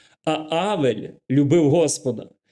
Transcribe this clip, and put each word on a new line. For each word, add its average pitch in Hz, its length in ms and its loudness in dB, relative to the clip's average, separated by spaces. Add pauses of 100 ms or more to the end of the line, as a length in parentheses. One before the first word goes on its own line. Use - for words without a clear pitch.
(260)
А 156 240 -4
Авель 160 600 -2 (200)
любив 143 400 4
Господа. 135 600 -2 (220)